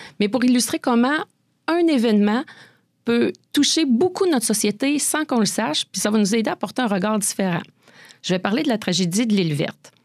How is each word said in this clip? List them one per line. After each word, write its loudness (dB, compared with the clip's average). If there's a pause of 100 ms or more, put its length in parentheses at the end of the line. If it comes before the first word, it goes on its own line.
(200)
mais 0
pour 0
illustrer 0
comment 0 (520)
un 2
événement 2 (640)
peut 0 (200)
toucher 2
beaucoup 2
notre 2
société 0
sans -2
qu'on 0
le 2
sache, -4
puis -8
ça 0
va 2
nous 2
aider 0
à -4
porter -6
un 0
regard 0
différent. -2 (600)
Je -2
vais 0
parler -2
de -2
la 0
tragédie 0
de 2
l'Île 2
Verte. -6 (120)